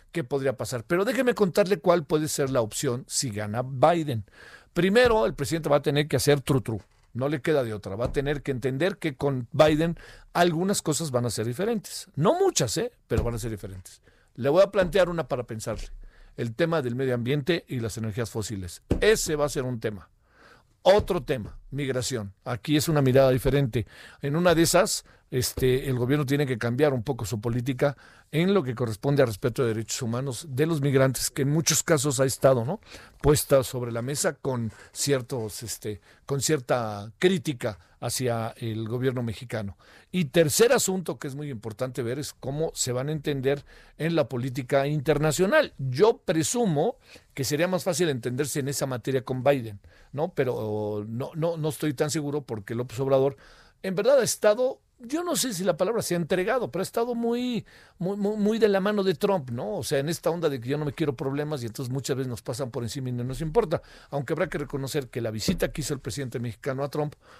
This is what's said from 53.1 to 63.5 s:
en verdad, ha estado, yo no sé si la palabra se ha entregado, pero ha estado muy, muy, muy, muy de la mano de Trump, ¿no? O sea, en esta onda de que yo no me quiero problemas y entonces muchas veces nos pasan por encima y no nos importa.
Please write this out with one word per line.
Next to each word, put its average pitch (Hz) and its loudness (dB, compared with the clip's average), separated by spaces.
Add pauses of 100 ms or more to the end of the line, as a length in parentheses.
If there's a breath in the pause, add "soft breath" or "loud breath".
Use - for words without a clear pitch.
en 185 -4
verdad, 240 6
ha 233 4
estado, 220 2 (180)
yo 269 -4
no 349 -2
sé 233 -2
si 175 -4
la 185 4
palabra 190 0
se - -2
ha 175 2
entregado, 185 0
pero 170 -4
ha - -2
estado 240 -2
muy, 233 -2 (320 loud breath)
muy, 185 -2
muy, 208 0
muy 214 2
de 220 6
la 196 4
mano 202 2
de 190 2
Trump, 180 0
¿no? 170 -6
O 160 -4
sea, 143 0
en 139 0
esta 170 -2
onda 165 0
de 139 0
que 117 -8
yo 143 0
no 151 -2
me 143 -2
quiero 143 -2
problemas 143 -4
y 117 -6
entonces 120 -6
muchas 135 -2
veces 127 -4
nos 117 -8
pasan 123 -6
por 120 -6
encima 127 -6
y - -4
no 120 -4
nos 131 -6
importa. 156 0 (300 loud breath)